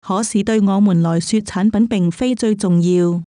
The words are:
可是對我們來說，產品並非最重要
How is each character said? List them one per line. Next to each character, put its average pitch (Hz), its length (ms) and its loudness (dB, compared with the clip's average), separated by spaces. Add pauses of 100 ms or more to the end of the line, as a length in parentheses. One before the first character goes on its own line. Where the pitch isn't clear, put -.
可 202 160 -2
是 214 200 -2
對 220 180 0
我 196 200 2
們 185 220 4
來 165 180 0
說， 220 200 -2
產 208 300 -2
品 214 160 0
並 180 240 0
非 254 240 -2
最 220 200 0
重 175 280 2
要 175 400 0 (140)